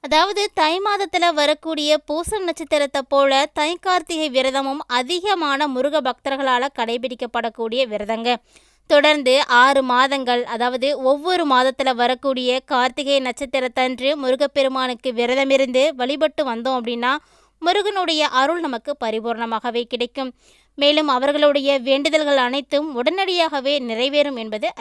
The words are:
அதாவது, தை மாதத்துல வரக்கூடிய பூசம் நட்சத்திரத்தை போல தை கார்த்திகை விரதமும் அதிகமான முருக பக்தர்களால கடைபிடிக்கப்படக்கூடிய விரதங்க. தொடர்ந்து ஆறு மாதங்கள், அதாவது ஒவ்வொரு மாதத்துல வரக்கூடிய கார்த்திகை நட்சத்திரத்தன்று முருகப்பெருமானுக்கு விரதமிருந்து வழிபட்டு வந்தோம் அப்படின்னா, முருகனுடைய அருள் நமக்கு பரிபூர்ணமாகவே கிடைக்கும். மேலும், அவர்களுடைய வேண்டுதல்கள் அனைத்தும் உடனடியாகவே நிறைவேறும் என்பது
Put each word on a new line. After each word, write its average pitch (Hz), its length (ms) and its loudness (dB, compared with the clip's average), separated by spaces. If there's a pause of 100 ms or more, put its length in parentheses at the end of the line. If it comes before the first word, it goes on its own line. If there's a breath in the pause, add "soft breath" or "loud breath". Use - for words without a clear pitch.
அதாவது, 370 520 0
தை 330 260 0
மாதத்துல 370 540 0
வரக்கூடிய 302 640 0
பூசம் 339 460 -4
நட்சத்திரத்தை 294 640 -2
போல 277 460 2
தை 320 220 -2
கார்த்திகை 339 540 -2
விரதமும் 269 580 0
அதிகமான 302 800 -2
முருக 277 340 0
பக்தர்களால 262 680 -2 (100)
கடைபிடிக்கப்படக்கூடிய 233 1080 -4
விரதங்க. 226 480 -2 (520 soft breath)
தொடர்ந்து 285 600 4
ஆறு 269 360 6
மாதங்கள், 254 600 0
அதாவது 247 580 -2
ஒவ்வொரு 302 460 0
மாதத்துல 262 480 2
வரக்கூடிய 254 640 0
கார்த்திகை 269 600 0
நட்சத்திரத்தன்று 254 960 -2
முருகப்பெருமானுக்கு 262 1000 0
விரதமிருந்து 262 760 2
வழிபட்டு 277 640 -2
வந்தோம் 247 260 -2
அப்படின்னா, 240 340 -2 (440 soft breath)
முருகனுடைய 349 680 0
அருள் 269 320 0
நமக்கு 285 400 -6
பரிபூர்ணமாகவே 226 840 -4
கிடைக்கும். 247 500 -6 (420 soft breath)
மேலும், 302 320 2
அவர்களுடைய 277 720 2
வேண்டுதல்கள் 285 580 2
அனைத்தும் 277 580 -2
உடனடியாகவே 311 840 0
நிறைவேறும் 269 580 -2
என்பது 220 440 -6